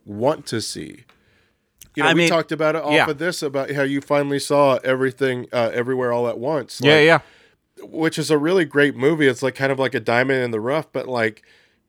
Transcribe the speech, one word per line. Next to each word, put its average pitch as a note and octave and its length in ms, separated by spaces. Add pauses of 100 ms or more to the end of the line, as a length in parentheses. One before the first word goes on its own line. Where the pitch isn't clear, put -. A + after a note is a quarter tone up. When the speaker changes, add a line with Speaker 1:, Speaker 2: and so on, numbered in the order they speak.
Speaker 1:
want B2+ 420
to A#2 140
see. - 440 (880)
You D3 80
know, D#3 60
Speaker 2:
I E3 40
Speaker 1:
we E3 80
Speaker 2:
mean, E3+ 80
Speaker 1:
talked E3 220
about D#3 240
it D#3+ 80
off D3 100
Speaker 2:
yeah. D3+ 160
Speaker 1:
of C#3+ 100
this, E3+ 240
about C3+ 280
how C#3+ 120
you C#3 180
finally C#3+ 380
saw C#3 440
everything, C3 720
uh, A#2 200
Everywhere B2 380
All A#2+ 160
at A2+ 100
Once. B2+ 460
Speaker 2:
Yeah, D3 120
Speaker 1:
Like, D3+ 100
Speaker 2:
yeah. D#3+ 140 (640)
Speaker 1:
which D#3+ 360
is C#3 100
a D#3 80
really E3 280
great C#3+ 300
movie. D3 320
It's, A#2+ 140
like, B2+ 140
kind C3+ 160
of C3 80
like B2+ 160
a B2 40
diamond B2+ 440
in B2 80
the A2+ 100
rough, C#3 300
but, C3 160
like, A2+ 340 (480)